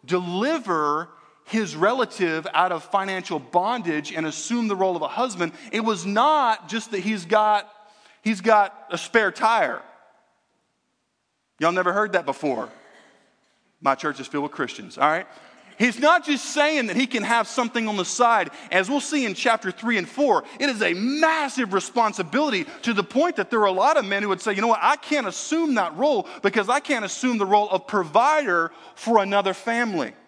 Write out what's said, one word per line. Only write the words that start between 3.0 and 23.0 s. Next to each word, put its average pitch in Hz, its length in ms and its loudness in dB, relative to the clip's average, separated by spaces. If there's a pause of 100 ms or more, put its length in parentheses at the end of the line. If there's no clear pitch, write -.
bondage 175 760 -2
and 160 120 -4
assume 226 440 -4
the 202 60 -2
role 185 200 0
of 160 60 -4
a 151 80 -4
husband, 190 420 -4 (220)
it 220 80 -2
was 208 240 -2
not 226 640 2
just 220 220 -8
that 196 100 -4
he's 196 240 -4
got, 214 440 2 (540)
he's 214 160 -2
got 202 500 4
a 175 80 -4
spare 214 320 2
tire. 202 520 0 (1800)
Y'all 165 140 2
never 180 180 2
heard 202 220 0
that 170 120 0
before. 131 440 -4 (1120)
My 135 140 2
church - 240 -6
is 131 60 -10
filled 143 180 -4
with 147 80 -6
Christians, 113 460 -8
all 143 100 4
right? 165 200 0 (520)
He's 233 180 0
not 302 280 4
just 285 200 -2
saying 294 420 0
that 185 100 -2
he 262 100 0
can 220 160 -2
have 226 240 0
something 233 400 -2
on 214 80 -2
the 190 80 -2
side. 220 480 2 (180)
As 185 200 2
we'll 285 100 0
see 285 260 -2
in 202 80 -4
chapter 220 380 0
three 226 260 -2
and 175 100 -2
four, 269 360 2 (160)
it 277 80 0
is 226 160 -2
a 175 100 2
massive 269 800 -2
responsibility 208 920 -2 (180)
to 233 100 -2
the 202 100 0